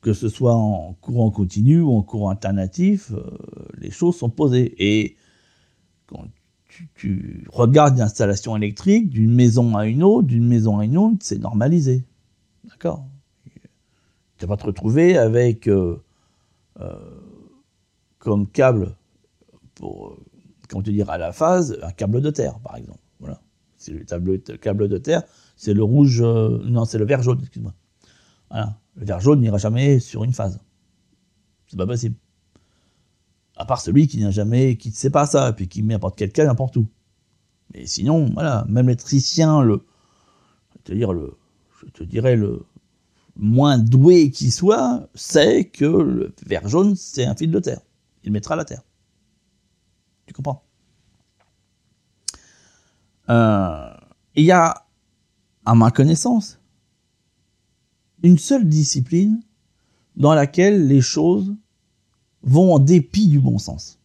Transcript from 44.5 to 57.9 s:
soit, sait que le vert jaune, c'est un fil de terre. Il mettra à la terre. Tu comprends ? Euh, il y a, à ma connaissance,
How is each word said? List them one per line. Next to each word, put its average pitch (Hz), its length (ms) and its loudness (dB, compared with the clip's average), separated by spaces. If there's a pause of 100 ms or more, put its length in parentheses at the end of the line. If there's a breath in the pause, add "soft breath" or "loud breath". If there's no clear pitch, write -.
soit, 240 640 0
sait - 540 0
que - 160 -4
le 156 500 -2 (100)
vert 90 220 -6
jaune, 185 300 2
c'est - 260 -8
un 104 120 -2
fil 160 160 -4
de 170 80 0
terre. 131 200 -6 (460)
Il 104 80 -4
mettra 104 220 -6
à - 20 -6
la 160 80 -8
terre. - 180 -18 (1400)
Tu - 80 -20
comprends ? 139 320 -10 (2750 soft breath)
Euh, 95 640 0 (420)
il 151 80 4
y 170 80 6
a, 165 340 2 (800)
à 113 100 2
ma 113 180 6
connaissance, 165 680 0 (1600)